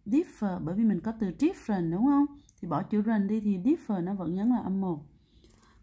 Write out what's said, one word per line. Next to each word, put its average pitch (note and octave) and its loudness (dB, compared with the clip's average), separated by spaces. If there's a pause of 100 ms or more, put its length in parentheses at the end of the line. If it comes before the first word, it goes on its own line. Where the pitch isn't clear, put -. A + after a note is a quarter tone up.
Differ G#3 -2
bởi D#3+ -4
vì A3+ 0
mình G3 2
có G3+ -4
từ F#3+ -2
different G#3 0
đúng G3 2
không? C#4+ 6 (360)
Thì F#3+ -8
bỏ D#3+ -2
chữ G#3+ 0
run G#3 2
đi G#3+ -2
thì G#3 0
differ G3+ 0
nó F#3 -2
vẫn F3+ -4
nhấn G3+ 0
là B3 4
âm F#3+ -2
một. E3+ -4 (760)